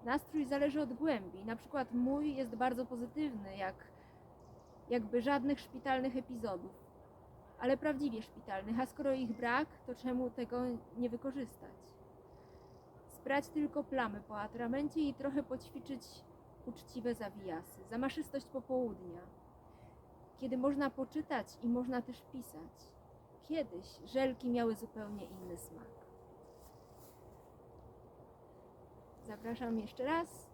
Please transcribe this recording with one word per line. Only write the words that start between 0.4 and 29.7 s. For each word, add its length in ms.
zależy 360
od 120
głębi. 520
Na 120
przykład 360
mój 440
jest 200
bardzo 300
pozytywny, 680
jak, 180
jakby 320
żadnych 380
szpitalnych 560
epizodów. 720
Ale 160
prawdziwie 460
szpitalnych, 580
a 60
skoro 260
ich 200
brak, 360
to 80
czemu 360
tego 300
nie 140
wykorzystać? 600
Sprać 400
tylko 360
plamy 360
po 200
atramencie 600
i 140
trochę 280
poćwiczyć 600
uczciwe 480
zawijasy. 680
Zamaszystość 560
popołudnia, 760
kiedy 160
można 340
poczytać 720
i 60
można 340
też 200
pisać. 640
Kiedyś 380
żelki 460
miały 240
zupełnie 500
inny 320
smak. 300
Zapraszam 520